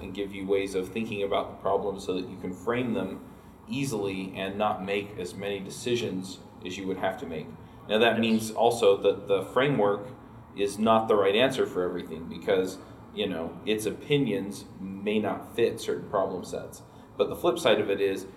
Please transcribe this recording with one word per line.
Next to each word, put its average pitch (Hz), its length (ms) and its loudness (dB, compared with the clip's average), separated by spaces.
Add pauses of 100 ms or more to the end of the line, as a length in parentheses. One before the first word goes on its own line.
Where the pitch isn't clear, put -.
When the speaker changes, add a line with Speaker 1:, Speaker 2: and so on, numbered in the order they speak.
Speaker 1:
and 95 100 -10
give 98 200 -4
you 98 120 -8
ways 98 300 2
of 92 140 -2
thinking 110 340 -4
about 95 260 0
the 92 60 -12
problems 98 500 -2
so 92 80 0
that 92 160 -4
you 95 80 -12
can 92 160 -8
frame 120 400 -2
them 95 280 -4 (460)
easily 101 720 -4
and 98 200 -4
not 98 280 0
make 98 320 -2
as 90 160 -6
many 98 260 -4
decisions 98 800 -4 (260)
as 92 140 -8
you 98 100 -8
would 92 100 -2
have 95 200 -2
to - 80 -10
make. 80 220 -8 (420)
Now, 107 80 4
that 113 160 6
Speaker 2:
Yes. 110 80 2
Speaker 1:
means 110 300 2
also 110 460 6
that - 300 2
the 98 140 2
framework 113 680 2 (480)
is 101 220 -2
not 110 300 6
the 110 80 6
right 98 200 6
answer 135 300 4
for - 180 0
everything 82 460 -6
because, 92 480 0 (380)
you 101 120 0
know, 82 380 -6
its 107 220 0
opinions 101 800 0 (140)
may 98 380 -2
not 98 380 -4
fit 117 260 2
certain - 280 -4
problem 95 360 0
sets. - 380 -10 (340)
But - 100 4
the - 80 -4
flip - 240 2
side 107 220 6
of 98 80 0
it 95 100 0
is, 98 380 0